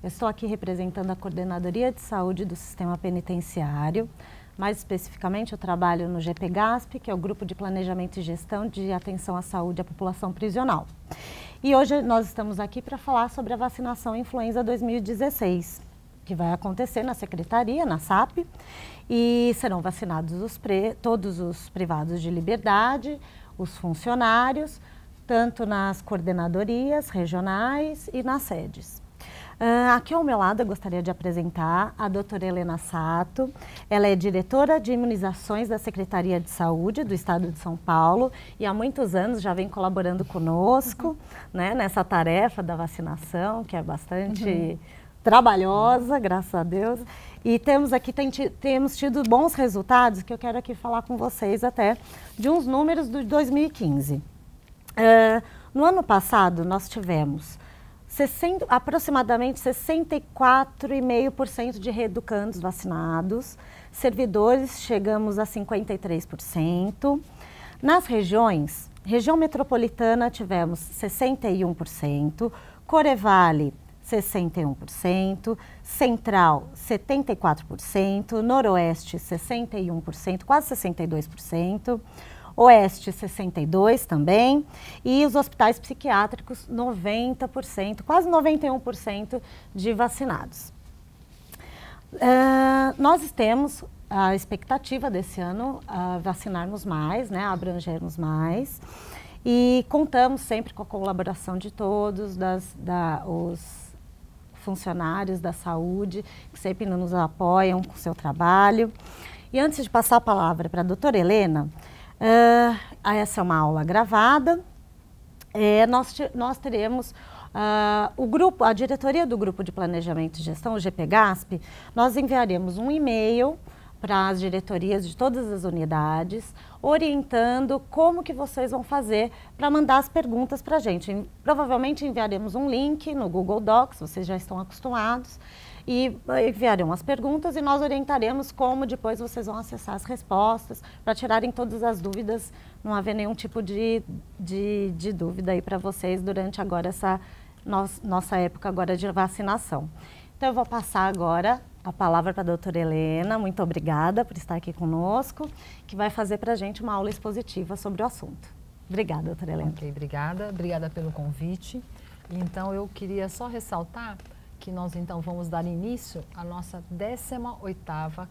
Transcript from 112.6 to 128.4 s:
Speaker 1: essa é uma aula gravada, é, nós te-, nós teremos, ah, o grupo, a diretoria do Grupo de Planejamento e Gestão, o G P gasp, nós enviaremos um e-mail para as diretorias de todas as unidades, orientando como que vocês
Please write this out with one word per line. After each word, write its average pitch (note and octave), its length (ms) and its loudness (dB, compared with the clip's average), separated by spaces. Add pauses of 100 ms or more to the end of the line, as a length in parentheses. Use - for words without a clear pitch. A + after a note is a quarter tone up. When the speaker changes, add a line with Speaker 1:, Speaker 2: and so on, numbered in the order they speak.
Speaker 1:
essa G#3 280 0
é - 20 2
uma F3 140 2
aula D#3 260 2
gravada, A#3 800 4 (920)
é, G#3 320 6
nós B3 280 2
te-, C4+ 200 -4
nós B3 240 -4
teremos, A#3 560 -4 (400)
ah, G#3 640 2
o B3+ 100 -2
grupo, E4 380 4
a A3 80 6
diretoria C4+ 560 0
do A#3+ 100 -2
Grupo F#3+ 280 -2
de F#3 60 -8
Planejamento E3+ 680 -4
e - 20 -6
Gestão, D#3+ 340 -4
o G#3+ 40 -2
G F3+ 100 -2
P F3+ 160 -6
gasp, F#3 540 2 (340)
nós A#3 220 4
enviaremos G#3+ 600 0
um A#3 120 -4
e-mail B3 720 2 (400)
para F#3+ 300 0
as F#3+ 100 -2
diretorias F#3+ 680 -2
de E3 80 -12
todas B3 360 -2
as F#3 140 -6
unidades, D#3+ 880 -2 (260)
orientando C4+ 1080 2
como E4+ 340 4
que E4 100 -8
vocês C4 380 -4